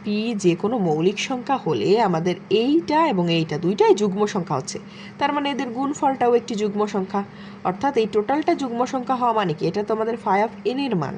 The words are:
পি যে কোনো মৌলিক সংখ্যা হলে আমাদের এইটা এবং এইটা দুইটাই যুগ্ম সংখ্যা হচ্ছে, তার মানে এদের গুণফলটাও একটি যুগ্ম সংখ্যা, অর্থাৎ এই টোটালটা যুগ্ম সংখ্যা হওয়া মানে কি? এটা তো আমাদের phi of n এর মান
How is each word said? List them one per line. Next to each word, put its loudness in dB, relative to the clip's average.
পি -2
যে 6
কোনো -2
মৌলিক 2
সংখ্যা -2
হলে 0
আমাদের 2
এইটা 2
এবং 2
এইটা 0
দুইটাই 4
যুগ্ম 0
সংখ্যা -2
হচ্ছে, -8
তার 2
মানে 0
এদের -4
গুণফলটাও 2
একটি 0
যুগ্ম -2
সংখ্যা, -2
অর্থাৎ -2
এই 2
টোটালটা 2
যুগ্ম -2
সংখ্যা -2
হওয়া 2
মানে 0
কি? -6
এটা -2
তো -2
আমাদের -2
phi 4
of -4
n -4
এর -2
মান -2